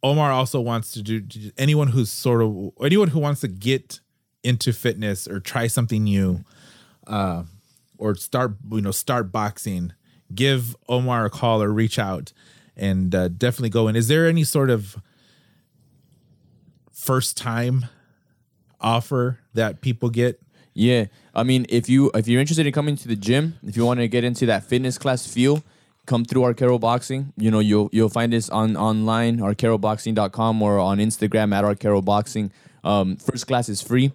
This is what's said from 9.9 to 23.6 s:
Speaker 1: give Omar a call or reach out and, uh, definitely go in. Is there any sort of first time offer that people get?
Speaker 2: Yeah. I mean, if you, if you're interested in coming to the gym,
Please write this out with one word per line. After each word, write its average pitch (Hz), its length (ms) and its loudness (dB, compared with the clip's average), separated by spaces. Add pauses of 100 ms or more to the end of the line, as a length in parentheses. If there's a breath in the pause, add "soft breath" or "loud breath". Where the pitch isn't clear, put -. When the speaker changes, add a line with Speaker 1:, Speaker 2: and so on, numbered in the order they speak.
Speaker 1:
give 123 400 0 (140)
Omar 123 360 0
a 104 40 0
call 110 340 2
or 104 80 2
reach 110 260 0
out 95 360 -4 (420 soft breath)
and, 95 400 0
uh, 92 140 2
definitely 120 400 -2
go 113 180 2
in. 110 80 0
Is 117 140 0
there 160 180 4
any 165 160 2
sort 139 260 0
of 104 280 -2 (1900 soft breath)
first - 460 -2
time 120 480 -2 (960 soft breath)
offer 120 580 -2 (140)
that 113 260 -2
people 120 300 -2
get? 120 320 0 (320 soft breath)
Speaker 2:
Yeah. 117 320 2 (280 soft breath)
I 117 100 0
mean, 127 260 2
if 117 180 2
you, 135 260 4
if 113 140 0
you're 120 140 4
interested 156 260 2
in 139 60 -2
coming 147 240 -2
to - 100 -14
the 113 80 -2
gym, 131 500 0